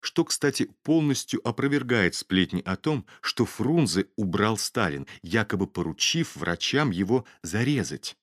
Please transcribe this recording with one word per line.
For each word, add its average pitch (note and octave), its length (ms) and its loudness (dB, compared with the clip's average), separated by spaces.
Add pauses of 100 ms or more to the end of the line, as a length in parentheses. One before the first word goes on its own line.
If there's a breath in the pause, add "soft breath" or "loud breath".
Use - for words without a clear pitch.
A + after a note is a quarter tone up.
Что, - 240 0
кстати, - 460 -2 (120)
полностью D3+ 640 0
опровергает B2 680 2
сплетни F#2 500 0
о F#2 120 -2
том, D3 280 -2 (160 loud breath)
что - 240 -2
Фрунзе A2 640 0 (100)
убрал G2+ 400 2
Сталин, D#2+ 500 -2 (160 loud breath)
якобы G2 440 0
поручив - 680 -2
врачам E2+ 560 0
его G2 340 0 (180 loud breath)
зарезать. G#2+ 800 -2